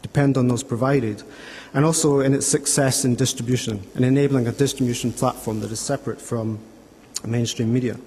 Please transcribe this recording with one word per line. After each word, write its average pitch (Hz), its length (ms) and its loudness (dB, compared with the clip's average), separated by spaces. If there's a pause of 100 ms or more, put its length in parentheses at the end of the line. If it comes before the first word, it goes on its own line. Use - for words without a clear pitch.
depend 139 360 2
on 123 100 4
those 131 160 0
provided, 120 580 0 (520)
and 135 100 4
also 151 380 4
in 135 120 4
its 135 120 0
success 143 580 2
in 127 120 2
distribution, 117 640 -2 (140)
and 127 100 2
enabling 135 420 2
a 117 60 -2
distribution 123 580 0
platform 117 480 -2
that 104 120 -6
is 110 100 -8
separate 131 400 -6
from 110 380 -4 (680)
mainstream 117 480 0
media. 123 340 0